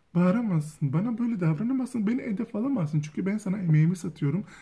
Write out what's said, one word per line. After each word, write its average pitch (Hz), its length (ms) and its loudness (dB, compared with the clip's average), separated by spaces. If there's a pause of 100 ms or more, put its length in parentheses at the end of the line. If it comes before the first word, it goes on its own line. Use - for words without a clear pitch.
(160)
bağıramazsın, 175 760 2
bana 214 240 0
böyle 233 220 -2
davranamazsın, 220 680 0
beni 240 140 0
hedef 220 340 -6
alamazsın. 185 460 0
Çünkü 190 240 -6
ben 202 120 -2
sana 202 200 -4
emeğimi 160 380 4
satıyorum, 165 480 -2 (180)